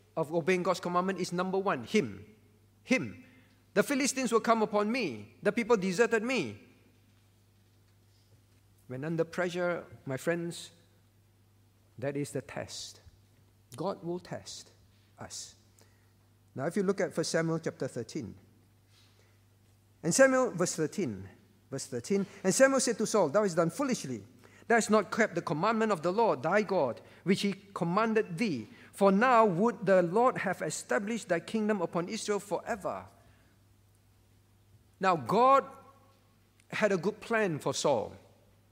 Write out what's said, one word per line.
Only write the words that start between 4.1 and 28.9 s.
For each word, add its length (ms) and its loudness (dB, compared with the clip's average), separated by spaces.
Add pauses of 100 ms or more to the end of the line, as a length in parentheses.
will 80 4
come 220 2
upon 280 0
me. 520 -6
The 100 2
people 240 2
deserted 460 2
me." 380 -4 (2250)
When 160 -10
under 200 0
pressure, 600 -2 (220)
my 100 -6
friends, 540 -4 (1300)
that 180 -6
is 140 -6
the 100 -6
test. 600 -14 (760)
God 260 -8
will 160 -8
test 520 -14 (480)
us. 360 -16 (1000)
Now, 120 -6
if 100 -4
you 60 0
look 180 -2
at 120 -2
First 180 -4
Samuel 280 0
chapter 280 -6
thirteen, 480 -8 (1700)
and 120 -2
Samuel, 380 4
verse 220 -2
thirteen, 540 -4 (420)
verse 160 -8
thirteen, 400 -2 (160)
"And 120 2
Samuel 260 6
said 180 0
to 80 0
Saul, 220 2
'Thou 140 2
hast 140 0
done 140 2
foolishly. 540 -4 (420)
Thou 100 4
hast 140 0
not 220 4
kept 220 0
the 80 -2
commandment 500 0
of 100 -2
the 100 0
Lord 300 2
thy 200 2
God, 380 -2 (240)
which 180 2
he 120 0 (200)
commanded 640 0
thee. 300 -2 (240)